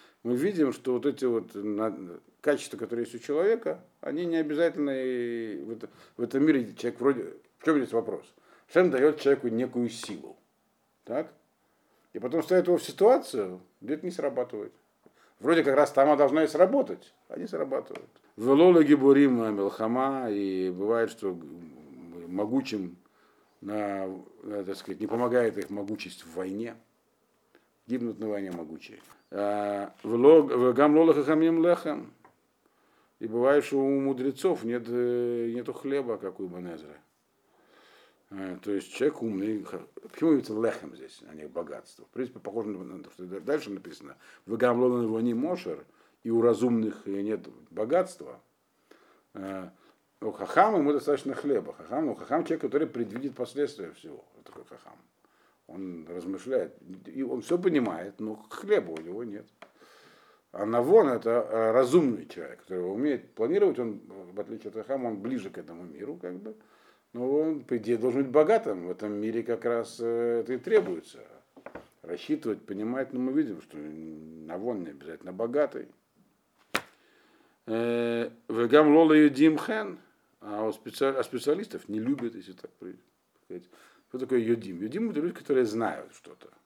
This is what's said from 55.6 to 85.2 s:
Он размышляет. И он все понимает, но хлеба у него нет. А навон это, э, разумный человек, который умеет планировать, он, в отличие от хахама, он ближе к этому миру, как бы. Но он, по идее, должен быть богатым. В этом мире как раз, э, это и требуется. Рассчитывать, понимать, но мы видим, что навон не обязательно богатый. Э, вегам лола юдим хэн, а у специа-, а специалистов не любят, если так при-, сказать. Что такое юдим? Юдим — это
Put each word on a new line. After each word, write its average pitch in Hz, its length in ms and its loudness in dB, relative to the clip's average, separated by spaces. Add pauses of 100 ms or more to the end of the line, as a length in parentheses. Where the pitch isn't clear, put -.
Он 87 400 -12
размышляет. 90 680 -6 (320)
И 135 160 -8
он 123 180 -6
все 170 160 -2
понимает, 107 600 -2
но 110 160 -8 (140)
хлеба 196 420 -2
у 80 100 -10
него 90 220 -10
нет. - 220 -12 (1080)
А 104 120 -4
навон 135 440 6
это, 117 420 0
э, 113 200 2
разумный 127 560 4
человек, 73 340 -14
который 92 280 -6
умеет 123 440 -4
планировать, 151 460 0
он, 113 280 -6
в 95 320 -16
отличие 110 300 -10
от 101 60 -12
хахама, 120 340 -6
он 104 80 -6
ближе 104 320 -6
к - 80 -18
этому 85 260 -16
миру, 143 320 -14
как 180 200 -12
бы. 214 200 -14 (580)
Но 123 180 -4
он, 151 300 0
по 120 160 -4
идее, 113 200 -2
должен 123 260 0
быть 127 80 -8
богатым. 151 560 2
В 92 40 -4
этом 104 220 -6
мире 110 300 -4
как 113 220 -4
раз, 117 340 -4
э, 117 420 -2
это 127 120 -6
и 123 40 -4
требуется. 180 600 0 (840)
Рассчитывать, 110 640 -6
понимать, 120 480 -4
но 127 60 -4
мы 127 140 -2
видим, 117 280 -2
что 78 160 -18
навон 80 1040 -10
не 80 60 -12
обязательно 76 420 -16
богатый. 120 560 -4 (1800)
Э, 117 640 -4 (200)
вегам 135 460 6
лола 160 180 8
юдим 151 440 8
хэн, 214 420 -6 (420)
а 104 260 -6
у 107 40 -2
специа-, 135 460 -4
а 120 60 0
специалистов 151 640 -4
не 107 120 -4
любят, 123 360 -4
если 92 180 -18
так - 180 -20
при-, 92 280 -16 (460)
сказать. 90 180 -14 (460)
Что 131 100 -8
такое 127 200 0
юдим? 110 420 -2
Юдим — 180 300 -4
это 151 100 -4